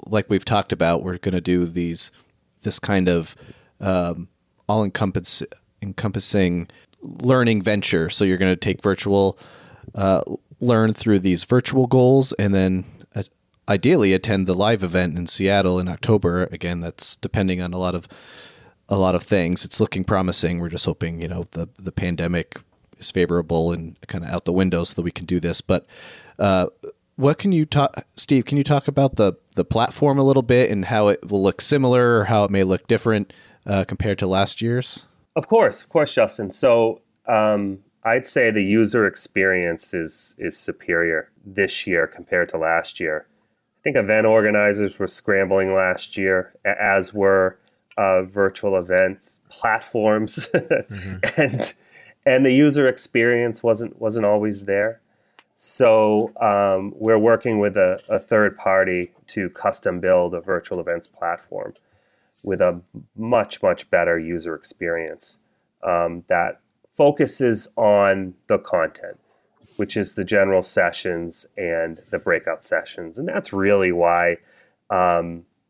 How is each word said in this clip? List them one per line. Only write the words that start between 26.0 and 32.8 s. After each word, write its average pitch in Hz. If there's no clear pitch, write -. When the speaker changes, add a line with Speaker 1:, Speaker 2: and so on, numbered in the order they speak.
Speaker 1:
uh, 95
what 139
can 202
you 156
talk, -
Steve, 131
can 143
you 139
talk 143
about 139
the, 98
the -
platform 135
a 139
little 135
bit 123
and 98
how 107
it -
will 98
look 98
similar 123
or 98
how 104
it 98
may 98
look 92